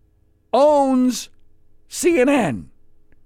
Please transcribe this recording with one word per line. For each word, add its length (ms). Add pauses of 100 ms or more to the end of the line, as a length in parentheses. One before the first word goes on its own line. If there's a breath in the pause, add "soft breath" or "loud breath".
(520)
owns 800 (580)
C 320
N 100
N. 420 (540)